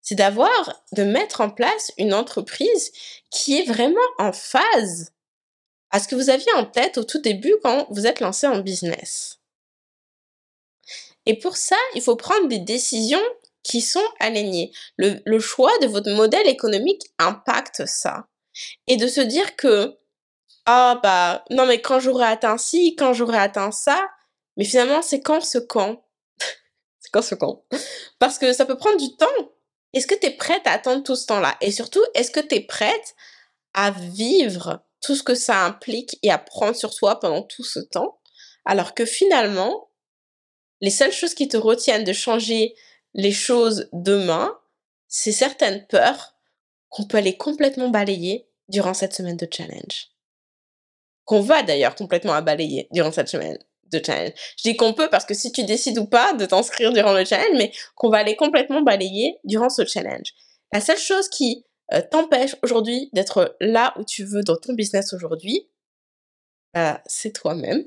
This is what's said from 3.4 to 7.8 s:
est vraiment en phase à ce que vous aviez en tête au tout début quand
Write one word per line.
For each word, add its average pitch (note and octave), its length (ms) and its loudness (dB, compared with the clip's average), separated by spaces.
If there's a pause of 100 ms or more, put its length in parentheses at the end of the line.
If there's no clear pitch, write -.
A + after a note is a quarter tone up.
est F4+ 60 0
vraiment B3 320 2 (220)
en G#3 140 0
phase A3+ 800 -2 (760)
à G3 100 2
ce G3 80 -8
que C4+ 60 -4
vous C4 160 0
aviez C#4 240 4
en C4 120 2
tête C#4 320 0
au A3 60 -4
tout - 160 -4
début A#3 420 2
quand C#4 280 2